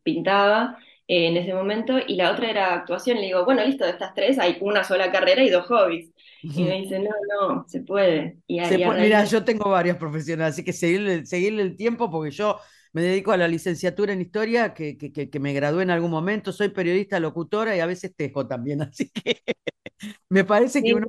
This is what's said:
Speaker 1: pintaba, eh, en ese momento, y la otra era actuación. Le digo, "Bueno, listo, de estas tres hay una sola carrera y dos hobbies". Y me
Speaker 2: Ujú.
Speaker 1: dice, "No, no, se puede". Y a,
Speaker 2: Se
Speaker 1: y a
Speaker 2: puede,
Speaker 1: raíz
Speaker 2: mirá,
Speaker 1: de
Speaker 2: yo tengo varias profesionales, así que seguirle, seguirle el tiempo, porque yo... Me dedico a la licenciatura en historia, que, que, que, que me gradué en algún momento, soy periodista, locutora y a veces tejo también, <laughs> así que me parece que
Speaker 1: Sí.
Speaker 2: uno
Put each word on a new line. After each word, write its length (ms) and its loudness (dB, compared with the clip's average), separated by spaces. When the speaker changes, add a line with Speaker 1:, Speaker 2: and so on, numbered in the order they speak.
Speaker 1:
pintaba, 760 2
eh, 200 2
en 100 0
ese 160 -2
momento, 520 -2
y 100 -4
la 160 2
otra 180 -2
era 240 0
actuación. 460 -2
Le 80 -4
digo, 180 0
"Bueno, 180 4
listo, 220 0
de 60 0
estas 220 -10
tres 260 2
hay 220 0
una 220 0
sola 280 0
carrera 320 4
y 60 6
dos 180 2
hobbies". 440 2
Y 120 0
me 60 0
Speaker 2:
Ujú. 80 -4
Speaker 1:
dice, 200 -6
"No, 120 -4
no, 260 -2
se 140 -8
puede". 680 0
Y 120 -2
a, 120 0
Speaker 2:
Se 80 4
Speaker 1:
y 40 2
a 60 4
Speaker 2:
puede, 80 2
Speaker 1:
raíz 180 6
Speaker 2:
mirá, 80 6
Speaker 1:
de 20 2
Speaker 2:
yo 200 0
tengo 240 0
varias 280 2
profesionales, 580 -4
así 80 -8
que 100 -4
seguirle, 520 0
seguirle 360 -2
el 160 -2
tiempo, 340 -2
porque 200 -4
yo... 280 -2
Me 100 -4
dedico 300 0
a 60 4
la 100 4
licenciatura 640 -2
en 100 -2
historia, 520 0
que, 240 -10
que, 160 -14
que, 160 -6
que 100 -8
me 140 -2
gradué 300 0
en 80 0
algún 200 0
momento, 400 -2
soy 180 -2
periodista, 500 -2
locutora 580 -2
y 20 0
a 60 0
veces 300 -8
tejo 320 -4
también, 340 -4
<laughs> 20 -2
así 260 -6
que 320 -4
me 160 4
parece 380 2
que 100 4
Speaker 1:
Sí. 20 6
Speaker 2:
uno 140 0